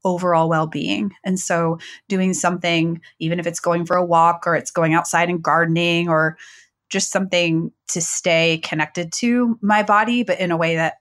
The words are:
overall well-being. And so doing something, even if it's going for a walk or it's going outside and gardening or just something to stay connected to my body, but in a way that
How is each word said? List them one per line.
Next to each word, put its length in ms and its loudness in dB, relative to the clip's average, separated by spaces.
overall 460 0
well-being. 600 -2
And 160 -2
so 380 -2
doing 260 0
something, 680 0
even 200 -2
if 60 -6
it's 140 -4
going 260 -2
for 100 0
a 100 2
walk 420 4
or 80 2
it's 160 -4
going 220 2
outside 360 0
and 140 -4
gardening 680 2
or 280 2
just 220 -4
something 600 0
to 120 -4
stay 600 2
connected 500 -4
to 480 0
my 220 2
body, 400 2
but 160 -2
in 120 0
a 60 0
way 180 0
that 260 -2